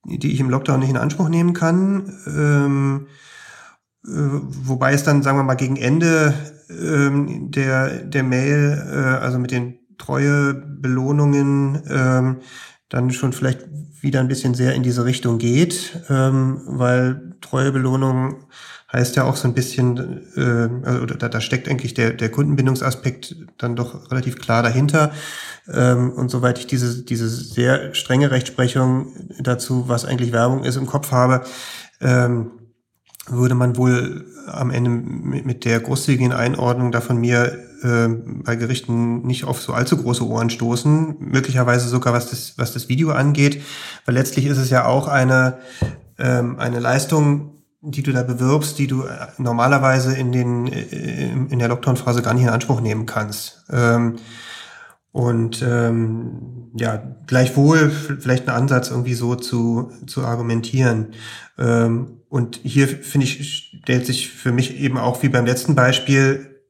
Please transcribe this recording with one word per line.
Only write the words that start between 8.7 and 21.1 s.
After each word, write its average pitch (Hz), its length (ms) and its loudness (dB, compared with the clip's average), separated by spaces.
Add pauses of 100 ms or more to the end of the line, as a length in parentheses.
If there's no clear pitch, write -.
äh, 143 60 -6
also 131 420 0
mit 123 140 -2
den 123 280 -4 (180)
Treuebelohnungen, 139 1900 0
ähm, 127 480 2 (520)
dann 127 220 0
schon 127 220 -2
vielleicht 131 320 -4 (340)
wieder 139 220 0
ein 127 80 2
bisschen 131 240 0
sehr 127 220 2
in 131 80 0
diese 123 200 0
Richtung 120 360 0
geht, 151 680 0
ähm, 131 580 2
weil 127 720 0
Treuebelohnung 131 1040 0 (480)
heißt 123 240 0
ja 131 80 2
auch 127 100 0
so - 120 -2
ein 123 60 2
bisschen, 123 680 -2 (160)
äh, 120 320 2 (180)
also 123 180 0
da, - 220 -6